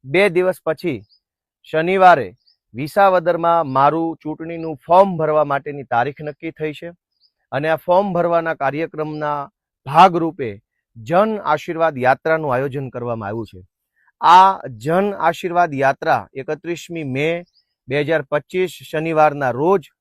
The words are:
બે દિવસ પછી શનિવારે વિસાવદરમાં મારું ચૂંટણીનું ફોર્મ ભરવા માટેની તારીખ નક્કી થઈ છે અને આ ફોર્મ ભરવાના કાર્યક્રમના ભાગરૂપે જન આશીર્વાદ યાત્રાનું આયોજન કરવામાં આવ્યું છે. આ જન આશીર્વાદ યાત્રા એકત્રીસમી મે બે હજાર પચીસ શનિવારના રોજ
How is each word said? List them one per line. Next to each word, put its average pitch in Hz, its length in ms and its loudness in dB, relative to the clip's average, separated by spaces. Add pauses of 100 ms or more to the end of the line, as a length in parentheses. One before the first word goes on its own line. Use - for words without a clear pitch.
બે 180 240 2
દિવસ 180 360 0
પછી 156 340 -4 (680)
શનિવારે 170 580 4 (460)
વિસાવદરમાં 170 920 0
મારું 151 480 0
ચૂંટણીનું 160 600 -10
ફોર્મ 185 420 4
ભરવા 156 260 0
માટેની 143 400 -6
તારીખ 123 380 -2
નક્કી 151 300 -12
થઈ 151 220 -8
છે 170 180 -16 (600)
અને 139 180 -4
આ 160 60 2
ફોર્મ 185 380 0
ભરવાના 170 400 0
કાર્યક્રમના 151 960 -6 (360)
ભાગરૂપે 160 640 4 (480)
જન 180 420 0
આશીર્વાદ 156 580 -2
યાત્રાનું 139 560 0
આયોજન 135 360 -4
કરવામાં 117 400 -8
આવ્યું 110 160 -8
છે. 92 200 -20 (560)
આ 185 400 6 (160)
જન 175 360 0
આશીર્વાદ 170 600 -2
યાત્રા 135 480 0 (120)
એકત્રીસમી 160 680 -8
મે 139 260 -4 (580)
બે 143 160 -2
હજાર 151 280 -2
પચીસ 180 480 -4 (120)
શનિવારના 151 600 0
રોજ 160 500 0